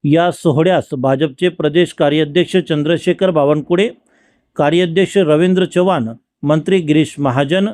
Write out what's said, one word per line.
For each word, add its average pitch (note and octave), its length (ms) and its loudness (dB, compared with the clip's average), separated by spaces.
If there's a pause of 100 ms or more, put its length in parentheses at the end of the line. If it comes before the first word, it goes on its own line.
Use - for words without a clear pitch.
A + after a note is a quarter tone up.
या E3 260 2
सोहळ्यास D#3+ 540 0 (140)
भाजपचे C3+ 500 -2
प्रदेश D#3+ 440 0
कार्याध्यक्ष D#3 640 0
चंद्रशेखर E3 760 0
बावनकुळे, D#3 600 0 (680)
कार्याध्यक्ष E3+ 640 0
रवींद्र F3+ 460 2
चव्हाण, F3 440 -2 (340)
मंत्री D#3 360 0
गिरीश D3+ 400 0
महाजन C#3+ 560 0